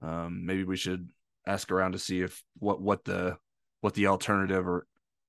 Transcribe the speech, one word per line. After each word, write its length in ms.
um, 420
maybe 200
we 120
should 320
ask 260
around 200
to 60
see 220
if 220
what, 240
what 220
the, 340
what 140
the 140
alternative 600
or 180